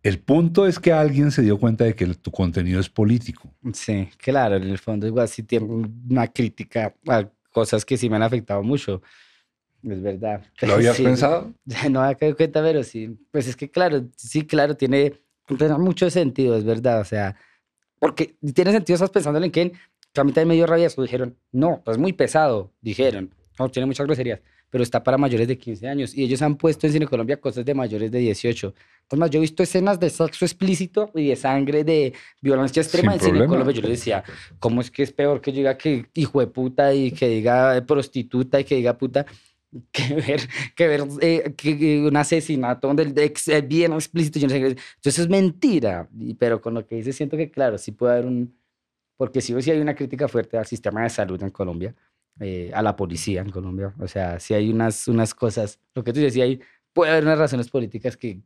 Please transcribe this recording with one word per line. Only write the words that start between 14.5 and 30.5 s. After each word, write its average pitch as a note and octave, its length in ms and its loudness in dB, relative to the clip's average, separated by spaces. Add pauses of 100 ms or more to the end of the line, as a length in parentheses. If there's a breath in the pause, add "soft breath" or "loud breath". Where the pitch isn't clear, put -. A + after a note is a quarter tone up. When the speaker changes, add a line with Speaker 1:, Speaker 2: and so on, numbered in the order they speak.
Speaker 2:
tiene, C#3 380 2 (320)
tiene C#3+ 320 2
mucho F3+ 320 2
sentido, C3 460 2
es G#2+ 80 0
verdad. A2+ 360 2
O G2 40 -4
sea, G2+ 320 -4 (640 soft breath)
porque - 380 -2 (180)
tiene F#3 180 4
sentido, F3+ 220 2
estás F#3 160 0
pensando D#3 320 0
en F3 80 -2
que, F3 220 0 (400 loud breath)
que C#3+ 80 -2
a C#3 40 4
mí C#3+ 80 4
también E3 160 4
me E3 60 6
dio E3 120 6
rabia E3+ 200 4
eso. C3+ 160 -2
Dijeron, B2 340 -4 (160)
"No, D3 340 0
es A2+ 120 -2
muy F3+ 160 0
pesado", B2+ 680 0
dijeron. G#2+ 540 -2 (240)
"No, C3 100 -2
tiene C3 180 -2
muchas C#3 200 -4
groserías". B2 340 -4 (300)
Pero B2 140 0
está A#2 180 -2
para C3 160 2
mayores A#2+ 300 2
de B2+ 100 -2
quince A2+ 300 -10
años. C#3 280 -6
Y C#3 60 -2
ellos B2+ 200 0
han D3+ 140 2
puesto D#3 300 0
en D3 60 2
Cine D#3 140 2
Colombia B2 340 -2
cosas A#2+ 240 -6
de C#3+ 100 -2
mayores A2 360 -2
de B2 100 -2
dieciocho. A2+ 520 -2 (380 soft breath)
Es C#3 80 -2
más, E3 100 2
yo D3 100 2
he - 20 4
visto D#3 240 0
escenas F#3 340 0
de F3 100 0
sexo - 360 -2
explícito F#3+ 680 -2